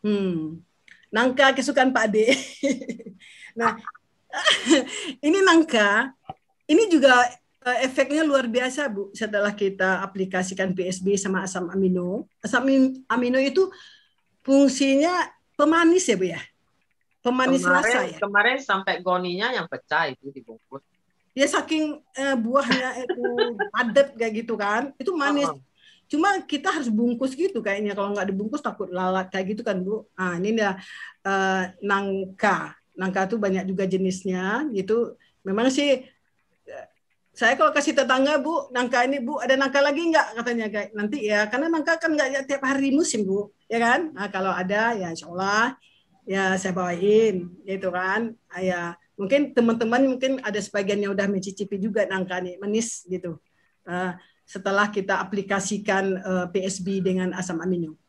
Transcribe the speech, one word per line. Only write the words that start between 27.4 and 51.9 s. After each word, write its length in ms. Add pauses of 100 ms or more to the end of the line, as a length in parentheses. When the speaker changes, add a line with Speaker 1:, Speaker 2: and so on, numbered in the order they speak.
Speaker 1:
kayaknya, 320
kalau 160
nggak 220
dibungkus 260
takut 320
lalat 400
kayak 240
gitu 80
kan, 200
Bu. 240 (120)
Ah, 160
ini 240
dia, 160 (480)
eh, 400 (160)
nangka. 960 (240)
Nangka 320
tuh 80
banyak 320
juga 160
jenisnya 880
gitu. 400 (320)
Memang 240
sih, 320 (640)
eh, 200 (440)
saya 240
kalau 160
kasih 240
tetangga, 480
"Bu, 320
nangka 320
ini, 160
Bu, 160
ada 160
nangka 240
lagi 320
nggak?" 320
katanya, 240
kayak, 220 (100)
"Nanti 240
ya," 240
karena 240
nangka 320
kan 80
nggak 240
ya 80
tiap 240
hari 240
musim, 320
Bu, 320 (160)
ya 80
kan? 320
Nah, 240
kalau 160
ada 480
ya 160
insya 160
Allah 480 (480)
ya 320
saya 160
bawain 720 (160)
gitu 320
kan. 400 (160)
Ah, 140
ya, 180 (320)
mungkin 400
teman-teman 640
mungkin 240
ada 160
sebagian 400
yang 160
udah 160
mencicipi 480
juga 320